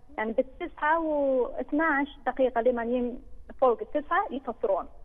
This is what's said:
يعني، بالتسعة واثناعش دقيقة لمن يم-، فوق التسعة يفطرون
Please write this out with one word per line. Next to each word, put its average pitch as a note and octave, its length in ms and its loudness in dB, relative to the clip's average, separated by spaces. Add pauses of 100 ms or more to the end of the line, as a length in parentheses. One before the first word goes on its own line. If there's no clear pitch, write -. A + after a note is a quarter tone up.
(180)
يعني، A3 140 -2
بالتسعة D4+ 680 0
واثناعش C#4+ 1080 2 (180)
دقيقة B3 360 2
لمن A#3+ 340 2
يم-، B3 260 -2 (400)
فوق B3 200 6
التسعة D#4+ 500 0
يفطرون A3 540 -2 (200)